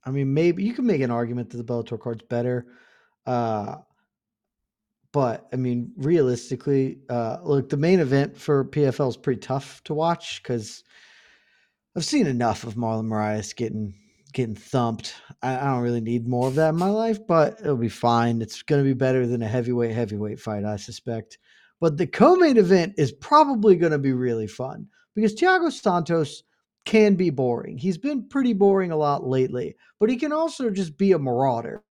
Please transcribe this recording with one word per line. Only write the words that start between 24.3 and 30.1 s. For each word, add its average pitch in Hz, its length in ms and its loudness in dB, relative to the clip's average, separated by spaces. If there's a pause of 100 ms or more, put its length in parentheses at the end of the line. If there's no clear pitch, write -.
fun 110 420 -10 (260)
because 214 200 0
Thiago 349 380 2
Santos 170 680 -2 (420)
can 214 300 4
be 175 160 2
boring. 127 480 -4
He's 170 180 -2
been 269 320 -4
pretty 254 240 0
boring 190 380 4
a 160 60 -2
lot 147 300 0
lately, 127 480 -2 (240)
but 220 120 2